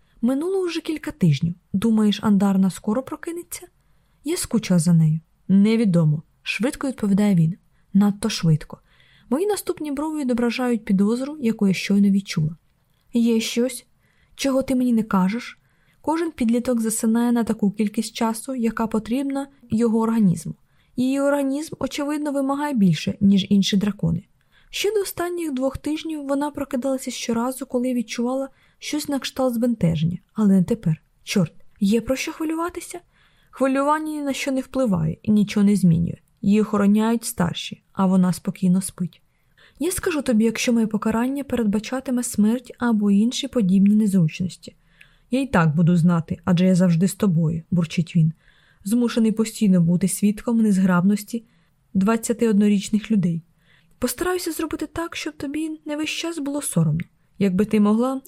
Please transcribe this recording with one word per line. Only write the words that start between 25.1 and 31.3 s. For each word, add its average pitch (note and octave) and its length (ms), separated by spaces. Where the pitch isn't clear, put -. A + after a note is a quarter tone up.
двох C4 260
тижнів D4+ 480
вона C#4+ 240
прокидалася C4+ 600
щоразу, B3 560
коли B3 280
відчувала B3 540
щось - 300
на C#4 100
кшталт B3+ 360
збентеження, F3+ 640
але G3+ 200
не F#3 80
тепер. E3+ 400
Чорт, - 300